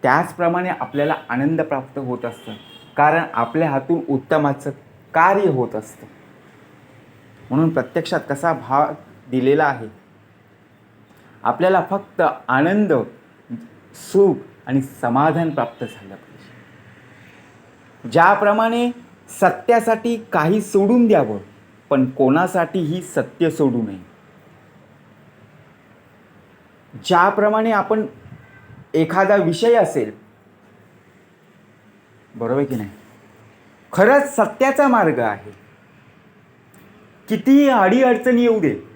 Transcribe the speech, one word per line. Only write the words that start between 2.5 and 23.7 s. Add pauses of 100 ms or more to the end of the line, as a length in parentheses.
कारण (100)
आपल्या
हातून (100)
उत्तमाचं (440)
कार्य
होत
असतं. (1400)
म्हणून
प्रत्यक्षात (100)
कसा
भाग (360)
दिलेला
आहे, (1600)
आपल्याला
फक्त (260)
आनंद, (1040)
सुख (300)
आणि
समाधान
प्राप्त
झालं
पाहिजे. (1600)
ज्याप्रमाणे (500)
सत्यासाठी
काही
सोडून
द्यावं, (520)
पण
कोणासाठीही
सत्य
सोडू